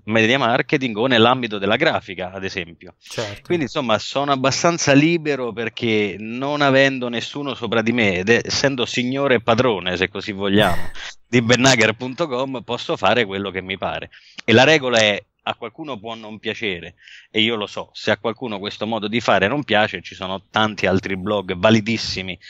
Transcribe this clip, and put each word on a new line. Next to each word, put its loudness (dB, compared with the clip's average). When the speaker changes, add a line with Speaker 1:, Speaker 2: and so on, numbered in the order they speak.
Speaker 1:
media 2
marketing 0
o 0
nell'ambito 2
della 0
grafica, -4
ad -10
esempio. -10
Speaker 2:
Certo. -10
Speaker 1:
Quindi, -2
insomma, -2
sono -4
abbastanza 2
libero 2
perché -2
non -6
avendo 4
nessuno -6
sopra 0
di 0
me 2
ed -2
essendo 2
signore 0
e 0
padrone, 0
se 0
così -8
vogliamo, 2
Speaker 2:
<laughs> -18
Speaker 1:
di 4
bennager 4
punto -6
com, -6
posso -6
fare 2
quello -6
che -6
mi -8
pare. -8
E 4
la 8
regola 4
è: 2
a -6
qualcuno -12
può -12
non -14
piacere, -8
e 0
io 2
lo -4
so, -12
se -2
a 2
qualcuno -6
questo -8
modo -4
di -2
fare 4
non -2
piace, 0
ci -16
sono -8
tanti 0
altri 0
blog -4
validissimi, 0